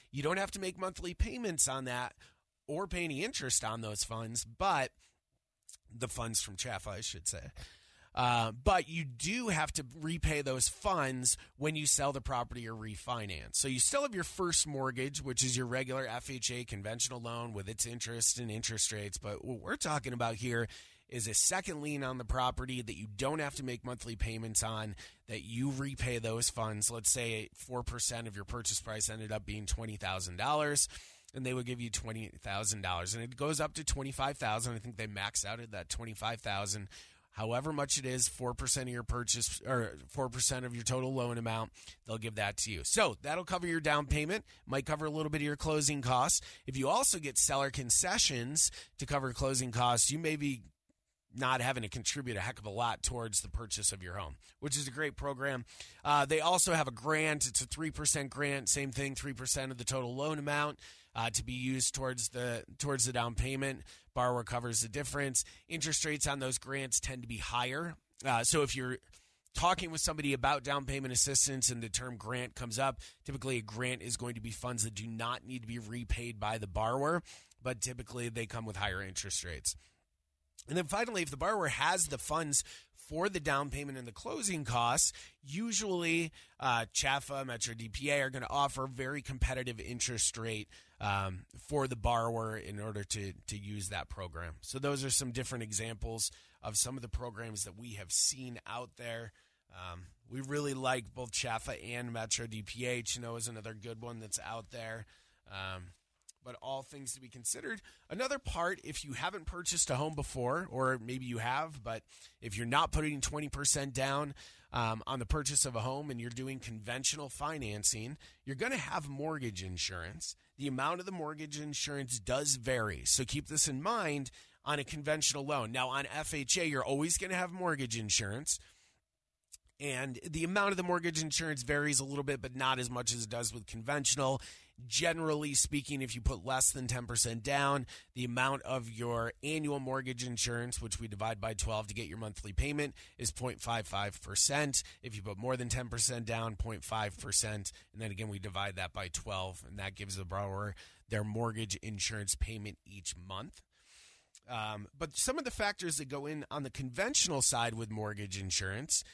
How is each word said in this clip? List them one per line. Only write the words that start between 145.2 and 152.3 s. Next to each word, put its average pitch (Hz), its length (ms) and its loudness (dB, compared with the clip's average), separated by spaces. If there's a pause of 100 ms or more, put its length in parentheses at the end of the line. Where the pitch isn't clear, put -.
put 98 160 -8
more 123 200 0
than 120 120 -4
ten 120 200 -2
percent 117 360 0
down, 113 300 -2
point 110 280 -4
five 107 360 -2
percent. 104 520 0 (200)
And 107 100 -12
then 110 80 -4
again, 104 200 -4
we 101 100 -4
divide 98 380 -4
that 92 160 -4
by 95 160 -6
twelve, 95 580 -4
and 98 100 -12
that 98 180 -6
gives 98 220 -6
the 95 80 -4
borrower 98 500 -4 (340)
their 107 140 2
mortgage 110 540 -2
insurance 104 580 -2